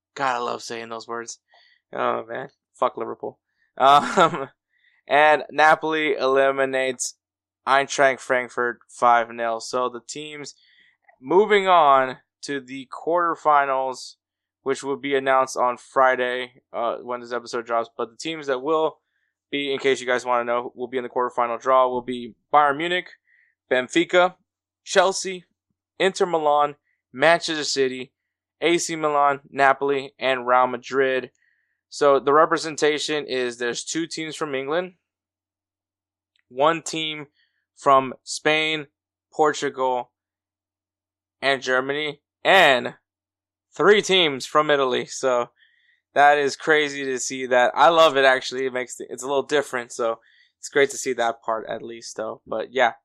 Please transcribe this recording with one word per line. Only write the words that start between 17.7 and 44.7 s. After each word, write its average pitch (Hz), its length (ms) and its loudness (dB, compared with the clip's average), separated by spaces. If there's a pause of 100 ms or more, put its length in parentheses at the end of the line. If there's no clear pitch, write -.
But 117 140 -6
the 113 80 -20
teams 156 300 -10
that 127 140 -2
will 156 380 -2 (520)
be, 143 220 -4
in 135 60 -4
case 131 200 2
you 123 80 -10
guys 123 180 0
wanna 120 200 0
know, 120 300 -4
will 123 120 -8
be 127 100 -8
in 123 60 -4
the 117 60 -12
quarterfinal 120 500 -2
draw 131 280 4
will 123 140 -4
be 120 340 -10 (180)
Bayern 147 240 4
Munich, 175 320 -4 (600)
Benfica, 170 680 2 (480)
Chelsea, 185 600 -2 (520)
Inter 190 280 0
Milan, 147 500 2 (360)
Manchester 156 520 0
City, 127 500 -4 (480)
A 170 160 2
C 165 180 -6
Milan, 143 540 0
Napoli, 139 680 0
and 127 300 -2
Real 127 200 4
Madrid. 127 640 -2 (580)
So 143 300 2
the 135 140 2
representation 151 920 0
is 123 320 -4
there's 120 260 -6
two 160 240 -6
teams 160 280 -10
from 147 200 -8
England, 160 380 -6 (1500)
one 147 360 -2
team 156 440 -8 (480)
from 135 380 2 (100)
Spain, 156 640 -2 (460)
Portugal, 135 800 -2 (1300)
and 135 200 0
Germany, 139 600 -4 (220)
and 139 520 4 (800)
three 196 260 4
teams 160 440 0
from 151 240 0
Italy. 131 360 0